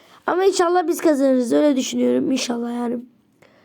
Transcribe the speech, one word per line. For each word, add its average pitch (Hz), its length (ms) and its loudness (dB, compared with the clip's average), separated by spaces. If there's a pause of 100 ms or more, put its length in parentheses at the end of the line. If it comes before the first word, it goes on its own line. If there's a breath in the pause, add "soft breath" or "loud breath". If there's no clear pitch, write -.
(260 soft breath)
Ama 359 180 0
inşallah 359 440 2
biz 330 120 -4
kazanırız. 262 520 2
Öyle 294 240 4
düşünüyorum. 247 540 0
İnşallah 240 440 -4
yani. 240 240 -6 (680 soft breath)